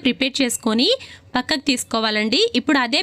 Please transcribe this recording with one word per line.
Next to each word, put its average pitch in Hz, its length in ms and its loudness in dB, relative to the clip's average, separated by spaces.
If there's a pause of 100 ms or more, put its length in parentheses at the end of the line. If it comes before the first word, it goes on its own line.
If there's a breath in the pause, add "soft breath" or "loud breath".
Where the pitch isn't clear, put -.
ప్రిపేర్ 262 360 0
చేసుకొని 233 460 0 (480 loud breath)
పక్కకు 262 360 -2
తీసుకోవాలండి. 220 680 0 (180)
ఇప్పుడు 285 260 2
అదే 262 180 0